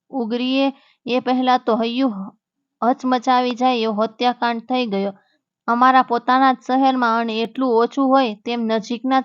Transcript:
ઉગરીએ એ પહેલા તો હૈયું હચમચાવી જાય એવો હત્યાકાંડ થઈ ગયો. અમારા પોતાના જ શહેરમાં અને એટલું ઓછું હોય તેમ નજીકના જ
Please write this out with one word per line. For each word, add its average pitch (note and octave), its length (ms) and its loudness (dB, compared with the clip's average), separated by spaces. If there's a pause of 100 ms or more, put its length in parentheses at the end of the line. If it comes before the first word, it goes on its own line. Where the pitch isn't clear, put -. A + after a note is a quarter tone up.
(100)
ઉગરીએ B3+ 600 -2 (340)
એ B3 140 -2
પહેલા B3+ 380 0
તો A#3+ 180 0
હૈયું A3+ 600 -4 (440)
હચમચાવી B3+ 680 0
જાય B3 300 0
એવો A3 120 -2
હત્યાકાંડ A#3 680 -2
થઈ B3+ 260 -4
ગયો. G3 260 -4 (560)
અમારા B3+ 340 4
પોતાના B3+ 500 2
જ B3+ 40 -2 (100)
શહેરમાં B3+ 540 2
અને A3+ 200 -4
એટલું A#3 320 -2
ઓછું A#3+ 360 2
હોય C4 260 2
તેમ A#3+ 260 -6
નજીકના A#3 600 -2
જ C4 40 -10